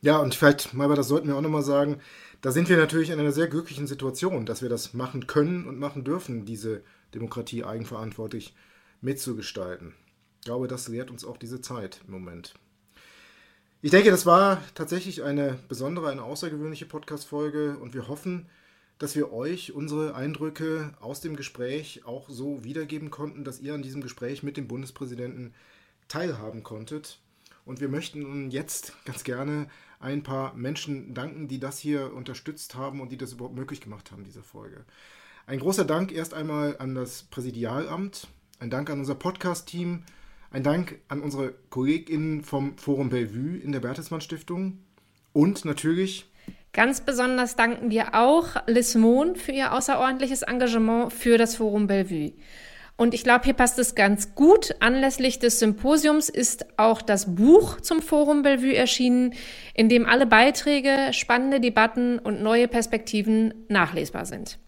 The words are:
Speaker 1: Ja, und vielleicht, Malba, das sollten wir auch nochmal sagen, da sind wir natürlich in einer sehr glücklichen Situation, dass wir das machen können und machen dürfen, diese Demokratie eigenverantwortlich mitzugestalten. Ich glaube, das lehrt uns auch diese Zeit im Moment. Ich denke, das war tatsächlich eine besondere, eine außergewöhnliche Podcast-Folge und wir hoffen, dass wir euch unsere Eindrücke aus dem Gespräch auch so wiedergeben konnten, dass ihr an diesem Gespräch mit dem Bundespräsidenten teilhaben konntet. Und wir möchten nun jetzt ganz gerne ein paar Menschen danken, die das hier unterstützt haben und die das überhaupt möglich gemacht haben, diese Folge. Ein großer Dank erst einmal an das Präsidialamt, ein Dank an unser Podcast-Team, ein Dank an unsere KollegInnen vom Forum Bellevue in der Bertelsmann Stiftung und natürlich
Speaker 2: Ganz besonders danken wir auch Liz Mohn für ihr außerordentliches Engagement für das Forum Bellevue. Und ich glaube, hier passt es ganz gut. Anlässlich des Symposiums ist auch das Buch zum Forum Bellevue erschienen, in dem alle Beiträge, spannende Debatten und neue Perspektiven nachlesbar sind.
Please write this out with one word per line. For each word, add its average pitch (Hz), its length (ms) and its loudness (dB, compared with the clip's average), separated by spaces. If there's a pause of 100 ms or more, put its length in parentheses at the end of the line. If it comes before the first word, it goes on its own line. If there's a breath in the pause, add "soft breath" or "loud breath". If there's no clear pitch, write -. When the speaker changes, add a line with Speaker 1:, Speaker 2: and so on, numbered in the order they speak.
Speaker 1:
Ja, 147 160 4
und 135 160 0
vielleicht, 143 400 4
Malba, 143 220 2
das 139 120 0
sollten 151 200 0
wir 143 80 -2
auch 139 60 -2
nochmal 156 200 -2
sagen, 143 360 0 (440 loud breath)
da 131 100 -2
sind 170 180 2
wir 175 80 8
natürlich 160 340 2
in 156 80 -4
einer 147 120 2
sehr 160 160 2
glücklichen 147 380 -6
Situation, 135 600 -4
dass 113 160 -8
wir 123 80 -6
das 117 240 -6
machen 127 340 -8
können 170 400 0
und 127 100 -12
machen 143 260 -8
dürfen, 135 420 -6
diese 110 360 -8 (320 soft breath)
Demokratie 113 500 -10
eigenverantwortlich 110 920 -10 (460 soft breath)
mitzugestalten. 101 920 -8 (460)
Ich - 60 -20
glaube, 127 220 -6
das 127 200 -10
lehrt 123 240 -10
uns 117 120 -16
auch 117 140 -14
diese 123 240 -14
Zeit 113 460 -12
im 98 60 -16
Moment. 87 420 -16 (1300 soft breath)
Ich 147 80 0
denke, 196 180 8
das 180 160 2
war 185 360 6 (120)
tatsächlich 180 480 -8
eine 143 460 -4
besondere, 147 420 -6
eine 131 140 -8
außergewöhnliche 151 640 -10
Podcast-Folge 147 920 -8
und 117 160 -16
wir 120 140 -10
hoffen, 175 400 -10 (540 soft breath)
dass 143 140 -8
wir 147 180 -2
euch 151 400 -8
unsere 151 400 -6
Eindrücke 151 840 -8
aus 127 220 -14
dem 156 140 -10
Gespräch 139 680 -10
auch 135 240 -14
so 135 340 -10
wiedergeben 151 460 -10
konnten, 147 340 -12
dass - 160 -14
ihr 139 140 -10
an 147 80 -8
diesem 135 200 -12
Gespräch 131 420 -10
mit 143 140 -8
dem 135 100 -10
Bundespräsidenten 123 880 -12 (520 soft breath)
teilhaben 113 540 -8
konntet. 113 560 -14 (480 soft breath)
Und 127 160 -12
wir 139 80 -4
möchten 151 320 -8
nun 139 300 -10
jetzt 143 420 -10 (120)
ganz - 180 -12
gerne 147 460 -6 (300 soft breath)
ein 139 220 -6
paar 135 320 -8
Menschen 135 640 -10
danken, 143 320 -10
die 131 120 -10
das 135 200 -10
hier 143 340 -4
unterstützt 127 640 -14
haben 135 260 -10
und 127 100 -14
die 131 60 -14
das 127 160 -12
überhaupt 123 220 -14
möglich 135 260 -12
gemacht 104 300 -18
haben, 101 120 -18
diese 101 200 -20
Folge. 107 420 -20 (640 soft breath)
Ein 135 100 -8
großer 185 280 0
Dank 160 260 -2
erst 160 240 -8
einmal 151 420 -4
an 131 160 -8
das 127 300 -8
Präsidialamt, 127 1040 -8 (320)
ein 120 100 -10
Dank 143 220 -6
an 143 80 -6
unser 139 160 -4
Podcast-Team, 175 880 -6 (480 soft breath)
ein 131 100 -6
Dank 156 460 -2
an 143 140 -6
unsere 135 340 -6 (160)
KollegInnen 156 720 -2
vom 139 340 -6
Forum 139 320 -2
Bellevue 123 480 -4
in 147 140 -8
der 135 80 -4
Bertelsmann 143 420 -8
Stiftung 180 560 -8 (560)
und 170 320 4
natürlich 170 640 -2 (420 loud breath)
Speaker 2:
Ganz 254 280 2
besonders 247 560 0
danken 240 340 2
wir - 240 0
auch 294 400 4 (100)
Liz 233 300 2
Mohn 254 400 6
für - 160 -8
ihr 269 220 -2
außerordentliches 262 720 0
Engagement 233 680 2
für 233 260 4
das 226 200 4
Forum 208 300 2
Bellevue. 185 440 0 (640 loud breath)
Und 233 180 4
ich 233 120 -4
glaube, 247 180 6
hier 262 100 4
passt 247 240 4
es 233 160 2
ganz 202 420 2
gut. 381 440 8
Anlässlich 262 600 2
des 233 200 2
Symposiums 294 720 4
ist - 380 -2 (100)
auch 220 240 6
das 196 340 0
Buch 285 460 8
zum 320 200 2
Forum 294 400 4
Bellevue 269 320 4
erschienen, 247 600 4 (400 loud breath)
in 226 160 6
dem 233 160 6
alle 277 200 6
Beiträge, 269 840 4
spannende 262 480 2
Debatten 233 600 4
und 214 220 -4
neue 233 280 4
Perspektiven 220 840 2 (140)
nachlesbar 175 580 0
sind. - 320 -12 (100)